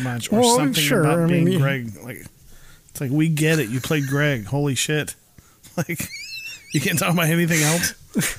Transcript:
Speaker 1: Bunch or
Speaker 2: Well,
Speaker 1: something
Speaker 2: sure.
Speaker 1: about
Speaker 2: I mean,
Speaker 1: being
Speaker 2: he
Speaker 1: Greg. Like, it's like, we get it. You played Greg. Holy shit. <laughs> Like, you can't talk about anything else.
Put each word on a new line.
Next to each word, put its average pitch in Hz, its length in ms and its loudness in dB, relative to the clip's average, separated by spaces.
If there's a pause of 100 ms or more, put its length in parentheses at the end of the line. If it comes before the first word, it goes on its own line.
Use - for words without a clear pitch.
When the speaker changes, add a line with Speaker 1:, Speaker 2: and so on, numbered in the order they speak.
Speaker 1:
Bunch 120 260 -6
or 214 100 4
Speaker 2:
Well, 240 160 6
Speaker 1:
something 262 180 2
Speaker 2:
sure. 165 260 2
Speaker 1:
about 151 200 4
Speaker 2:
I 165 40 2
mean, 165 40 2
Speaker 1:
being 170 180 4
Speaker 2:
he 185 120 2
Speaker 1:
Greg. 135 340 0 (120)
Like, 117 220 -14 (640)
it's - 100 -12
like, 135 100 -4
we 156 200 2
get 156 300 2
it. 107 100 -2
You 127 100 -4
played 147 280 -2
Greg. 139 360 0
Holy 143 300 -2
shit. 151 460 -2
<laughs> - 40 -20 (500)
Like, - 320 -6 (680)
you 151 60 0
can't 170 180 0
talk - 140 0
about 170 140 2
anything 165 360 2
else. - 760 -2